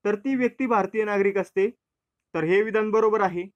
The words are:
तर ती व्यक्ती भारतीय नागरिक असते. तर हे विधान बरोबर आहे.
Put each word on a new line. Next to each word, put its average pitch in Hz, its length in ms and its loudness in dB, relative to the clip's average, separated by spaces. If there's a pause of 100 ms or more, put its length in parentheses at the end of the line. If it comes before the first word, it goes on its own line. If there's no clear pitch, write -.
तर 208 100 0
ती 269 200 -4
व्यक्ती 247 320 -2
भारतीय 214 380 0
नागरिक 202 340 0
असते. 190 320 -2 (640)
तर 160 100 -2
हे 190 180 4
विधान 214 280 -2
बरोबर 220 300 2
आहे. 180 240 -2 (120)